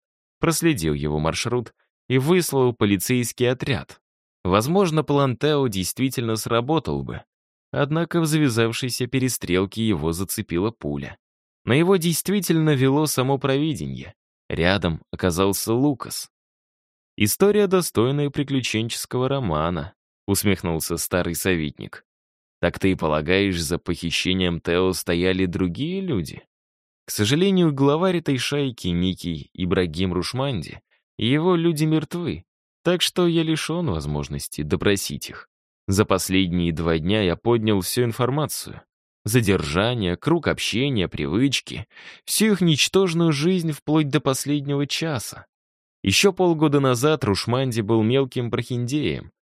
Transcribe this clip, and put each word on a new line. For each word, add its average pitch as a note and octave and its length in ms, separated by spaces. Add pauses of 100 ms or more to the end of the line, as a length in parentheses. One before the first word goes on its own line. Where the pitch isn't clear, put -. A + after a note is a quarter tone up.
(380)
проследил D#3 540
его D2 260
маршрут A2 540 (360)
и B2+ 100
выслал C#3 560
полицейский A#2+ 760
отряд. B2+ 500 (440)
Возможно, D#3 580
план C#3 340
Тео C#3+ 300
действительно A2+ 680
сработал A#2 680
бы. A#1+ 200 (500)
Однако D#3+ 480
в D#3+ 60
завязавшейся B2 800
перестрелке A2+ 800
его E2 260
зацепила F#2 580
пуля. C#2+ 480 (460)
На G#2+ 80
его E3+ 240
действительно E3 760
вело C3+ 320
само C3+ 320
провидение. B2 760 (340)
Рядом F2 640
оказался F#2+ 600
Лукас. B2 580 (840)
«История, G3+ 500
достойная C#3+ 640
приключенческого B2+ 960
романа», E2+ 680 (300)
усмехнулся F2 680
старый F2 380
советник. D#2+ 720 (560)
«Так E2+ 180
ты F#2+ 180
полагаешь, E2+ 640
за D#2+ 180
похищением F2 840
Тео F#2 320
стояли F#2 540
другие F#2+ 540
люди?» A2+ 420 (640)
К - 60
сожалению, E3 600
главарь D3+ 440
этой D3 200
шайки, B2+ 520
некий F2 680
Ибрагим F2+ 580
Рушманди, G#2 680 (360)
и A2+ 120
его D#3+ 260
люди E3 300
мертвы, D#3 600 (380)
так F3 180
что - 280
я E3 160
лишён D#3+ 460
возможности D2 720
допросить F#2+ 680
их. - 180 (380)
За G2 180
последние F2+ 680
два E2 260
дня G2+ 240
я E2+ 140
поднял A2 440
всю A#2+ 220
информацию. B2 800 (420)
Задержания, G2 920
круг D3+ 320
общения, A2 580
привычки, F#2+ 800 (380)
всю G#3+ 280
их F#3+ 80
ничтожную E3+ 720
жизнь E3 400
вплоть D3+ 380
до C3+ 120
последнего C#3+ 680
часа. - 580 (560)
Ещё F#3 300
полгода D#3 480
назад C3+ 420
Рушманди A#2 600
был A2 200
мелким B2 480
прохиндеем. A#2+ 800 (220)